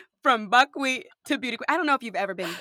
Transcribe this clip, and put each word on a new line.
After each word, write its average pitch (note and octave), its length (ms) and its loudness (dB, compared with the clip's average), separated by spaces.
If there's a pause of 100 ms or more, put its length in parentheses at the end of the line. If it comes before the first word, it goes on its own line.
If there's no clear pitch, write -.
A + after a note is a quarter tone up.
(200)
From A3+ 280 2
Buckwheat C4 580 2 (180)
to C#4+ 140 0
Beauty A#3+ 180 -6
Queen? - 120 -10
I D4+ 80 2
don't F4 100 0
know C#4 80 2
if B3 80 -4
you've A3+ 120 -8
ever F#3+ 200 -4
been F3 260 -6